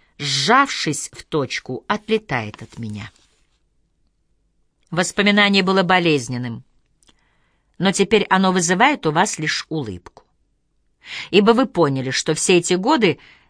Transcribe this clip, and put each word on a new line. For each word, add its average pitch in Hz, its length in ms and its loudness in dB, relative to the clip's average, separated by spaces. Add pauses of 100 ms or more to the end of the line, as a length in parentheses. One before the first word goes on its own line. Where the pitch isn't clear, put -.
(180)
сжавшись 147 960 -2
в - 100 -20
точку, - 640 -6
отлетает 208 760 -4
от - 160 -18
меня. 107 320 -10 (1800)
Воспоминание 202 720 2
было 190 220 2
болезненным, 127 800 0 (1120)
но 190 140 0
теперь 202 380 2
оно 190 220 4
вызывает 185 540 2
у 160 60 0
вас 175 260 0
лишь - 320 -6
улыбку. 107 540 -10 (1040)
Ибо 202 220 4
вы 240 160 2
поняли, 135 420 0
что 156 240 -2
все 180 240 2
эти 175 160 0
годы 202 460 2 (300)